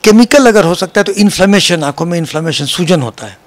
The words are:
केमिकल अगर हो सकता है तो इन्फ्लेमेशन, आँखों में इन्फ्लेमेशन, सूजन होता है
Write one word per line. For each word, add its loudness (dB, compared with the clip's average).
केमिकल 4
अगर 2
हो -2
सकता -4
है 0
तो -4
इन्फ्लेमेशन, 0
आँखों -6
में -4
इन्फ्लेमेशन, -6
सूजन 0
होता -10
है -20